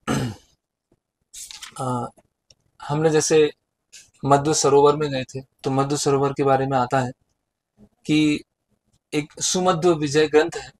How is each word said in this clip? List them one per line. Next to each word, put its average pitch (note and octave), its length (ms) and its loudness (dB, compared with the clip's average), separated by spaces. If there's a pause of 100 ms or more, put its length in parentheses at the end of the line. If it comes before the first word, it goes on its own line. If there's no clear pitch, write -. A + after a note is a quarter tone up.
<clears throat> B2+ 240 -4 (1500)
आ, B2+ 260 -4 (840)
हमने D#3 220 0
जैसे D3+ 400 4 (720)
मध्व C#3+ 300 2
सरोवर C#3+ 420 4
में D3+ 140 -4
गए C3 140 -6
थे, - 160 -14
तो - 300 -8
मध्व C#3 260 0
सरोवर C#3 360 0
के C#3+ 100 -4
बारे C3+ 240 2
में C3+ 120 -2
आता B2+ 220 0
है B2 120 -6 (680)
कि D3+ 640 -2 (680)
एक - 280 -6
सुमध्व F3+ 520 0
विजय D3+ 340 0
ग्रंथ D3+ 280 -2
है। - 240 -14